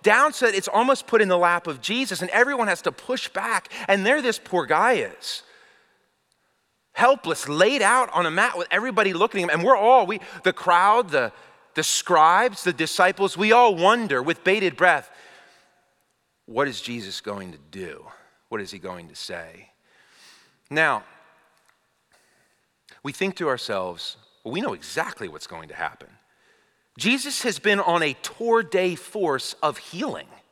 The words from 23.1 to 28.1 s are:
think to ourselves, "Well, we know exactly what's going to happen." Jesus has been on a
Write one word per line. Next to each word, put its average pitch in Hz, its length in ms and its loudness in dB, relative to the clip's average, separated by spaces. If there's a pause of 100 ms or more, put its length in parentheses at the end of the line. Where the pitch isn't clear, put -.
think 190 240 -4
to 165 120 -4
ourselves, 95 680 -6 (260)
"Well, 110 80 -8
we 170 80 -4
know 233 140 -6
exactly - 540 -8
what's 76 180 -16
going 80 240 -16
to 80 40 -18
happen." 78 340 -10 (920)
Jesus 247 440 -2
has 226 160 -2
been 202 220 0
on 170 220 2
a 147 120 -2